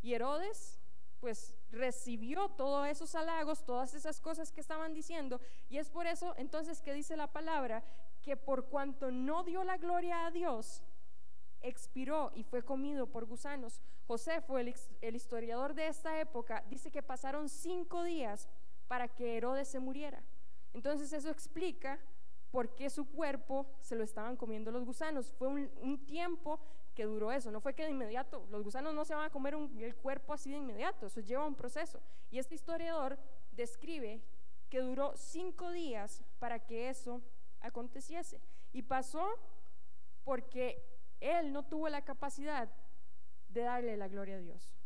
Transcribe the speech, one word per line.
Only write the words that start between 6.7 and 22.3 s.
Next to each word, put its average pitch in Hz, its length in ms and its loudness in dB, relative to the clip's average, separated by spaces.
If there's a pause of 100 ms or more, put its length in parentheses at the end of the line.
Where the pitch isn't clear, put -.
que 285 120 -2
dice 294 220 0
la 294 160 0
palabra 285 520 0 (380)
que 277 140 0
por 262 320 0
cuanto 277 440 0
no 277 320 2
dio 359 200 0
la 370 140 0
gloria 349 480 2
a 330 60 0
Dios, 311 520 0 (760)
expiró 262 760 0
y 220 80 0
fue 247 180 0
comido 269 460 0
por 233 180 0
gusanos. 247 540 0 (260)
Josefo, 269 520 0
el 240 100 2
his-, - 320 0
el 226 160 0
historiador 240 580 0
de 311 140 2
esta 320 320 0
época, 233 480 2
dice 269 240 0
que 285 100 0
pasaron 269 460 0
cinco 349 560 2
días 285 460 2 (400)
para 247 180 2
que 233 300 0
Herodes 262 320 2
se 262 100 0
muriera. 269 420 0 (520)
Entonces, 277 400 0
eso 302 160 0
explica 311 720 0 (500)